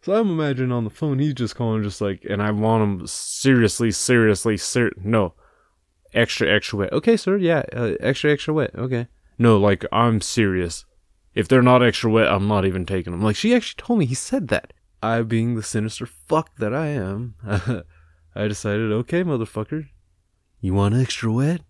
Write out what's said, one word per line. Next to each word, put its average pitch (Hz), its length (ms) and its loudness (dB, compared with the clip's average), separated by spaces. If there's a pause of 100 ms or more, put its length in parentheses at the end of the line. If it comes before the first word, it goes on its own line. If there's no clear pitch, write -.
so 175 100 -2
I'm 214 180 2
imagining 143 400 0
on 120 140 -2
the 104 60 -6
phone, 143 280 -2
he's 147 160 0
just 120 220 -4
calling 110 260 -2
just 104 180 -6
like, 101 300 -4
"And 101 100 -2
I 107 120 0
want 110 300 2
'em 101 240 -2
seriously, 120 840 2
seriously, 110 640 2
ser-, 117 360 -2 (100)
no. 104 320 0 (800)
Extra, 113 340 0
extra 101 300 0
wet." 98 140 -2
"Okay, 226 240 2
sir, 190 200 0
yeah, 170 280 0 (100)
uh, 120 240 -2
extra, 139 320 0
extra 147 240 -2
wet, 151 220 -2
okay." 123 320 -4 (300)
"No, 117 200 6
like, 98 320 2
I'm 113 300 2
serious. 92 640 -2 (500)
If 107 140 -2
they're 131 120 6
not 123 220 6
extra 117 280 2
wet, 110 220 4
I'm 98 160 0
not 101 160 2
even 92 220 -2
taking 90 260 -4
'em." 85 80 -4
Like, 107 160 2
she 226 180 2
actually - 280 -2
told 240 160 0
me 160 80 2
he 123 80 -2
said 208 340 -4
that. - 240 -4 (300)
I, 117 180 0
being 113 340 0
the 110 80 -4
sinister 110 440 -6
fuck - 500 -4
that 104 160 -2
I 156 140 -2
am, 113 540 -6
<laughs> - 40 -18 (880)
I 104 140 -2
decided, 107 420 -2
"Okay, 120 320 -2
motherfucker, 143 680 -4 (720)
you 95 100 -2
want 101 220 2
extra 123 360 -2
wet? 143 400 0